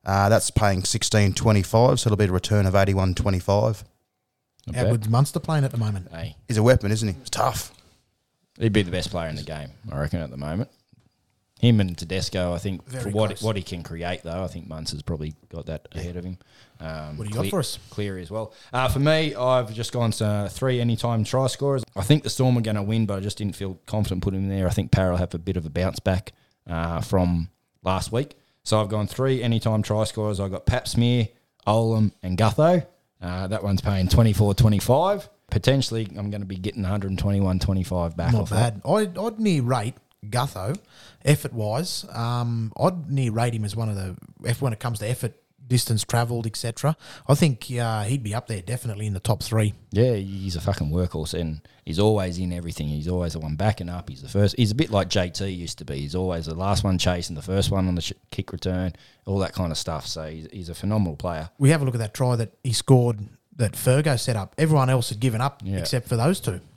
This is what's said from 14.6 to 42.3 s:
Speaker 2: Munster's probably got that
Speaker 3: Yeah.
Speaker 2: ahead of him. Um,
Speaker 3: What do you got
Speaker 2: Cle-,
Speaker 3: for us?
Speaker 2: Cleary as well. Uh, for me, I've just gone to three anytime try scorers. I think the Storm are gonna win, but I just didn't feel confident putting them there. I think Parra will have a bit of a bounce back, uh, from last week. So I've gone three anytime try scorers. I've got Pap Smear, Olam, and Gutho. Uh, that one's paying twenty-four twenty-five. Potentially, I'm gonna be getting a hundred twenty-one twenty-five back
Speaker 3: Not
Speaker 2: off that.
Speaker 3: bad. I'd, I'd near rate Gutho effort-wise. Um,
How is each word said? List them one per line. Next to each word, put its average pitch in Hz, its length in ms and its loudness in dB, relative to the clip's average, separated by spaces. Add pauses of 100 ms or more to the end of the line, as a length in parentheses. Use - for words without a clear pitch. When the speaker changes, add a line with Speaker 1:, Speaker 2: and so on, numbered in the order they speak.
Speaker 2:
Munster's 78 340 -10
probably 76 320 -6 (160)
got - 180 -12
that 78 260 -10
Speaker 3:
Yeah. 92 80 -8
Speaker 2:
ahead 87 160 -8
of 87 80 -10
him. 92 120 -8 (420)
Um, 78 380 -10
Speaker 3:
What 107 60 -10
do 104 60 -8
you 104 60 -8
got 131 80 -2
Speaker 2:
Cle-, - 80 -2
Speaker 3:
for 196 80 0
us? - 200 -4 (100)
Speaker 2:
Cleary 98 320 -8
as 82 80 -14
well. 107 240 -8 (200)
Uh, 127 160 2
for 131 100 0
me, 156 340 2
I've 123 400 2
just 113 200 -8
gone 117 180 2
to 104 400 0
three 127 300 0
anytime 117 420 0
try 131 240 0
scorers. 135 360 0 (120)
I 95 80 -4
think 147 200 6
the - 60 -4
Storm 127 280 2
are 117 40 2
gonna 107 220 0
win, 110 220 0
but 101 120 -4
I 95 40 -6
just 101 160 -6
didn't 104 180 -4
feel 95 300 -8
confident 101 380 -2
putting 95 240 0
them 98 80 -2
there. 95 120 2
I 82 40 2
think - 200 0
Parra 92 200 4
will 87 60 0
have 87 160 -2
a 85 60 -6
bit 90 180 -4
of 80 80 -4
a 78 60 -6
bounce 87 280 -2
back, - 340 -2 (360)
uh, 85 320 -4
from 87 480 0 (320)
last 92 300 -2
week. 131 240 -4 (280)
So 110 160 2
I've 104 100 0
gone 107 180 -2
three 131 340 0
anytime 113 400 2
try 107 220 0
scorers. 104 360 -2
I've 98 120 -2
got 95 160 -8
Pap 123 200 0
Smear, 120 420 2 (360)
Olam, 110 460 4 (100)
and 92 160 -4
Gutho. 156 480 4 (340)
Uh, 92 280 -6
that 101 160 -4
one's 98 180 2
paying 95 280 2
twenty-four 107 440 6
twenty-five. 131 760 4 (200)
Potentially, 113 680 0
I'm 104 120 -6
gonna 101 160 -6
be 95 120 -8
getting 101 260 -4
a 90 60 0
hundred 98 280 -2
twenty-one 98 420 2
twenty-five 90 580 0
back 85 160 2
Speaker 3:
Not 110 80 4
Speaker 2:
off - 80 -4
that. 110 340 0
Speaker 3:
bad. 147 80 -2
I'd, 196 260 0
I'd 214 220 -6
near 180 220 4
rate 120 320 0 (320)
Gutho 120 520 -2 (500)
effort-wise. 123 840 0
Um, 117 680 -2